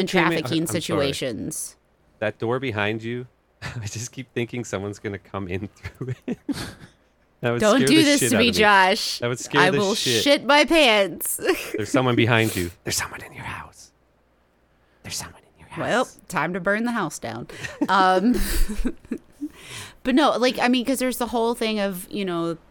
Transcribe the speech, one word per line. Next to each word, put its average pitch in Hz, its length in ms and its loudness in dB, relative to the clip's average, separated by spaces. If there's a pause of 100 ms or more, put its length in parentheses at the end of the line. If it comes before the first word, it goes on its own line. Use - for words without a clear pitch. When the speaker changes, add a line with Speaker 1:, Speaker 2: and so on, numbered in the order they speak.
Speaker 1:
human 185 40 -2
Speaker 2:
came 185 160 0
in, 175 60 2
Speaker 1:
trafficking 165 340 -2
Speaker 2:
I'm 165 60 -4
sorry. - 120 -2
Speaker 1:
situations. 143 960 -4 (460)
Speaker 2:
That 107 180 -4
door 120 220 -2
behind 110 420 -2
you, 120 240 -8 (180)
<laughs> - 180 -20
I 104 260 -10
just 113 240 -10
keep 131 200 -16
thinking 120 300 -4
someone's 101 380 -6
gonna 98 180 -6
come 98 300 -8
in 95 260 -6
through - 400 -10 (140)
it. 240 100 -6 (100)
<laughs> 285 80 -4 (840)
That 120 100 -2
would 120 100 0
Speaker 1:
Don't 214 180 4
Speaker 2:
scare - 100 4
Speaker 1:
do 311 80 6
Speaker 2:
the 320 80 8
Speaker 1:
this 285 160 4
Speaker 2:
shit 131 100 2
Speaker 1:
to 233 60 4
Speaker 2:
out - 20 4
Speaker 1:
me, 233 120 4
Speaker 2:
of 202 40 0
me. - 60 -2
Speaker 1:
Josh. 202 580 4
Speaker 2:
That 120 80 -4
would 123 140 -4
scare 147 220 2
Speaker 1:
I 185 80 4
Speaker 2:
the 208 80 2
Speaker 1:
will 208 180 0
Speaker 2:
shit. 117 260 0
Speaker 1:
shit 285 240 2
my 294 180 6
pants. 220 760 2 (180)
<laughs> - 180 -8
Speaker 2:
There's 104 120 -4
someone 127 260 2
behind 113 400 4
you. 87 160 -4 (140)
There's - 100 -4
someone - 260 -6
in - 120 -18
your - 100 -14
house. - 480 -16 (1120)
There's - 140 -12
someone - 260 -14 (140)
in - 20 -20
your - 120 -20
house. 160 100 -10
Speaker 1:
Well, 190 280 0 (200)
time 165 240 -2
to 190 80 -6
burn 202 240 0
the 240 80 -2
house 196 260 -4
down. 113 300 -10 (400)
Um, 190 480 4 (480)
<laughs> - 1200 -10
but 262 100 2
no, 262 240 6
like, 247 220 2
I 247 80 2
mean, 247 160 2
'cause 262 160 0
there's 254 180 -2
the 240 80 -4
whole 233 280 0
thing 220 260 -2
of, 190 300 -4
you 202 140 -4
know, 170 340 -4 (120)